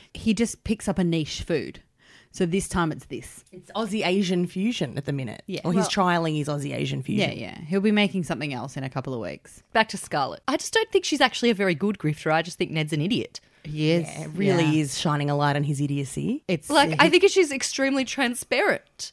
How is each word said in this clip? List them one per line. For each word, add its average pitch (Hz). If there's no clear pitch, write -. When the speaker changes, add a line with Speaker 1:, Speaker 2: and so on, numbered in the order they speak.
Speaker 1:
he 220
just 226
picks -
up 190
a 185
niche 165
food. 123
So 185
this 185
time 165
it's -
this. -
Speaker 2:
It's -
Aussie-Asian 185
fusion 185
at 143
the 143
minute. 131
Speaker 1:
Yeah. 180
Speaker 2:
Or 170
he's 190
Speaker 3:
Well 170
Speaker 2:
trialling 175
his 147
Aussie-Asian 139
fusion. 196
Speaker 1:
Yeah, -
yeah. -
He'll 185
be 208
making 202
something 147
else 127
in 135
a 135
couple 131
of 120
weeks. -
Speaker 3:
Back 220
to 202
Scarlett. -
I 277
just -
don't 440
think 370
she's 294
actually 247
a 208
very 185
good 196
grifter. 151
I 160
just 165
think -
Ned's 156
an 147
idiot. 170
Speaker 1:
He 151
is. 165
Speaker 2:
Yeah, 151
really 185
Speaker 1:
Yeah. 156
Speaker 2:
is 139
shining 147
a 143
light 143
on 143
his 143
idiocy. 143
Speaker 1:
It's -
Speaker 3:
Like, 285
Speaker 1:
he 160
Speaker 3:
I 302
think 359
she's 349
extremely 269
transparent. -